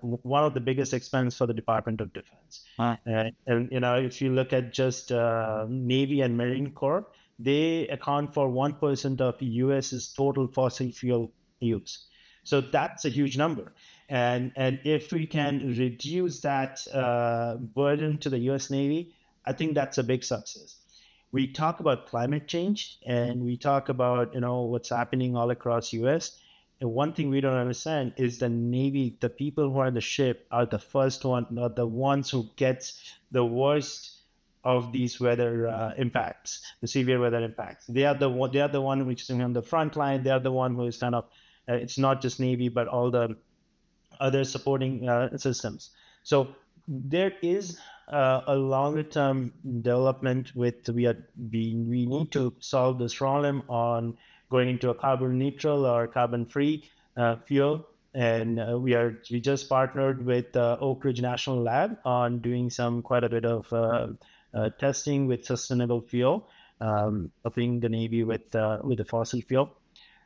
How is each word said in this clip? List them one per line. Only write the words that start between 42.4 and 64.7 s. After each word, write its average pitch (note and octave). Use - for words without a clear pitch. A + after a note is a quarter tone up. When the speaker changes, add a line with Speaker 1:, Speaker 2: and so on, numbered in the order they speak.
Speaker 1:
Navy, B2
but A#2
all B2
the A#2
other C3+
supporting, C3
uh, B2
systems. A#2
So C3+
there D3+
is, F3
uh, C3
a C#3+
longer C#3
term C3+
development B2+
with, A#2+
we A#2+
are, A#2
we, A2+
we B2
need D3
to B2+
solve B2+
this A#2
problem C#3
on A#2
going B2+
into B2+
a A#2+
carbon B2+
neutral C#3
or A#2+
carbon A#2+
free, D3+
uh, A#2
fuel. C#3+
And, A#2
uh, A#2
we B2
are, A#2
we A#2+
just C3+
partnered C3
with, B2
uh, A#2
Oak C3+
Ridge B2
National B2
Lab C#3+
on B2
doing B2
some, A#2+
quite B2
a A#2
bit A#2
of, A#2
uh, A#2
uh, A2